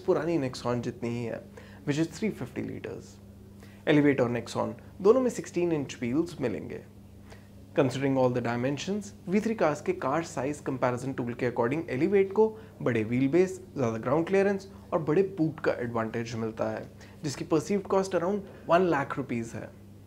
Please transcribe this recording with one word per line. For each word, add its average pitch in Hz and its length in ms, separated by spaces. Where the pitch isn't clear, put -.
पुरानी 165 320
Nexon 123 340
जितनी 120 360
ही 120 60
है, - 180
which 151 180
is - 140
three 214 140
fifty 110 260
liters। 101 480
Elevate 143 320
और 120 180
Nexon 113 420
दोनों 233 180
में 247 100
सिक्सटीन 175 420
इंच 139 280
व्हील्स 143 400
मिलेंगे। 95 440
Considering 135 460
all 127 100
the 123 140
dimensions, 139 600
वी 196 120
थ्री 226 140
कार्स 160 260
के 185 120
कार 160 300
साइज 147 440
कंपैरिजन 131 460
टूल 123 220
के 123 160
according 123 320
Elevate 190 400
को 220 140
बड़े 120 220
व्हील 123 240
बेस, 185 260
ज़्यादा 113 220
ग्राउंड 139 280
क्लियरेंस 196 420
और 180 100
बड़े 156 200
बूट 160 220
का - 200
एडवांटेज 117 540
मिलता 113 360
है, 113 140
जिसकी 151 200
परसीव्ड 185 420
कॉस्ट 190 300
around 190 520
वन 175 220
लाख 139 280
रुपीज 117 360
है। - 140